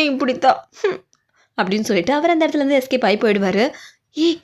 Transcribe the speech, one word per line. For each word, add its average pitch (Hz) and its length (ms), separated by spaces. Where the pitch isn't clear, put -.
இப்படித்தான்" 262 640
அப்படின்னு 190 180
சொல்லிட்டு 208 320
அவர் 302 180
அந்த 320 160
இடத்துல 302 80
இருந்து 285 240
எஸ்கேப் 262 260
ஆகி 202 120
போயிடுவாரு. 202 540
"ஏய், 320 320